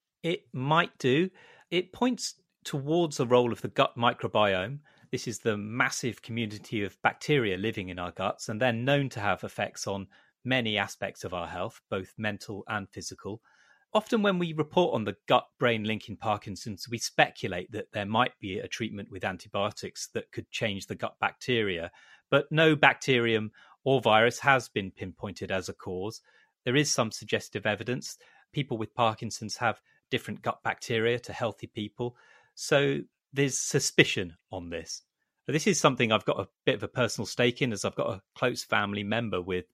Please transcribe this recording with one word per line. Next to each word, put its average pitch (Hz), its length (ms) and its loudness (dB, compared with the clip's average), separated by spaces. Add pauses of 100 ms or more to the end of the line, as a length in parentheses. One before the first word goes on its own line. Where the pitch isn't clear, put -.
(220)
It 170 320 -4
might 151 460 2
do. 147 320 2 (400)
It 180 220 -2
points - 420 -2 (280)
towards 151 540 0
the 135 80 2
role 123 260 6
of 107 100 -6
the 120 60 -6
gut - 300 2
microbiome. 110 800 2 (340)
This 127 160 -4
is 113 120 -8
the 107 180 0
massive 120 640 -2
community 107 640 -6
of - 180 -8
bacteria 113 560 2
living 101 320 -4
in 90 80 -10
our 87 140 -6
guts, - 380 -6
and 107 120 -4
they're 127 100 4
known 135 380 2
to - 100 -10
have 101 240 0
effects - 440 -6
on 98 200 -4 (360)
many 120 340 0
aspects - 460 -4
of 92 100 -8
our 87 140 -6
health, 87 420 -8
both 95 300 -6
mental 104 480 -8
and 104 220 -6
physical. 95 520 -12 (520)
Often 214 280 0
when 196 160 4
we 175 160 -2
report 156 400 2
on 113 120 -2
the 101 120 -6 (100)
gut-brain 117 580 2
link 107 220 -2
in 98 100 -10
Parkinson's, 104 720 -6
we 117 120 -6
speculate - 720 0
that 104 220 -8
there 101 120 -2
might 110 340 2
be 98 200 -6
a 95 80 -8
treatment 104 420 -8
with 95 140 -10
antibiotics 101 880 -6
that - 180 -8
could - 200 -12
change 101 340 -4
the 101 100 -10
gut - 240 -8
bacteria, 98 720 -2 (380)
but 143 220 2
no 156 240 6
bacterium 117 760 4 (320)
or 135 180 4
virus 113 360 6
has 135 320 4
been 98 220 -6
pinpointed 95 580 -10
as 95 180 -2
a 90 60 -10
cause. 95 480 -8 (420)
There 127 120 0
is 147 160 4
some 117 180 0
suggestive 107 560 -6
evidence. 110 540 -4 (340)
People 135 240 -4
with 110 160 -8
Parkinson's 110 640 -2
have 113 240 -2 (300)
different 113 320 -6
gut - 200 -4
bacteria 117 540 0
to - 160 -10
healthy 117 320 -6
people. 117 500 -8 (380)
So 143 460 2 (340)
there's 135 240 2
suspicion - 800 2 (160)
on 87 180 -8
this. 82 320 -10 (460)
But 131 60 -4
this 156 120 0
is 202 140 4
something 123 320 4
I've 107 140 2
got - 140 0
a 98 100 -6 (160)
bit 131 100 4
of 107 80 -8
a 104 40 -8
personal 117 380 -2
stake 123 360 0
in, 127 100 0
as 98 140 -6
I've 98 100 -2
got - 180 -2
a 95 80 -10 (140)
close - 280 -2
family 104 400 -2
member 104 380 -2
with 90 320 -4